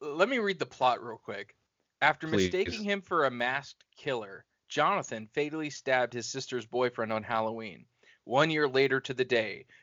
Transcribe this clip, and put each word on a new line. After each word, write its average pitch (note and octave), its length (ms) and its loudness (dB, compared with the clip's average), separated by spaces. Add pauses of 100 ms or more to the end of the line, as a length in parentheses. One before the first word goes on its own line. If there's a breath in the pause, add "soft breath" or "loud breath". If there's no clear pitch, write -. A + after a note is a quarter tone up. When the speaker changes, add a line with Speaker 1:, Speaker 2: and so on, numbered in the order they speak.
Speaker 1:
let D3+ 260 2
me C4 120 -2
read G3 180 0
the C#3+ 80 -4
plot B2 380 2
real A2+ 160 -12
quick. G2+ 360 -12 (460)
After D3+ 260 2
Speaker 2:
Please. F#3 240 2
Speaker 1:
mistaking G#3+ 320 -2
him G3+ 180 -2
for E3 240 0
a C3 40 2
masked B2+ 540 -4 (120)
killer, G#2+ 480 -6 (260)
Jonathan D3 640 0
fatally D3+ 360 -2
stabbed B2+ 440 0
his A#2+ 120 -6
sister's B2+ 400 -6
boyfriend A#2+ 480 -2
on A2 80 -2
Halloween. A2 640 -4 (380 soft breath)
One C#3 260 2
year D3+ 180 2
later C3+ 340 4
to - 120 -8
the B2+ 100 0
day, A2 440 0 (160 soft breath)